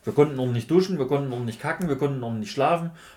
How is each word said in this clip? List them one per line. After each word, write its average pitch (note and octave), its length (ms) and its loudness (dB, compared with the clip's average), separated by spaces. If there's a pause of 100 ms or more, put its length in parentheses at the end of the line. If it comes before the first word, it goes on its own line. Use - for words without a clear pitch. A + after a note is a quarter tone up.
Wir G#2+ 100 -4
konnten D3 240 4
ordentlich B2 300 -2
duschen, F3+ 320 4
wir B2+ 80 0
konnten C#3 260 0
ordentlich A#2+ 260 -6
kacken, E3+ 300 -4
wir C3+ 80 0
konnten C#3 260 -2
ordentlich A2 280 -6
schlafen. E3 400 2 (260)